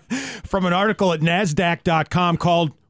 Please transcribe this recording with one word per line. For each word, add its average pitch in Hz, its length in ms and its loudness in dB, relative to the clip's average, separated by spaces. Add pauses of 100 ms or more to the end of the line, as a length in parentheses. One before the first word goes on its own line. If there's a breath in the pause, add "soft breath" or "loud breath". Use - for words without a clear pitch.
<laughs> 269 400 -8
From 185 240 -2
an 175 60 2
article 196 400 0
at 160 80 -2
nasdaq 170 640 0
dot 160 260 0
com 175 260 2
called 170 360 0 (180)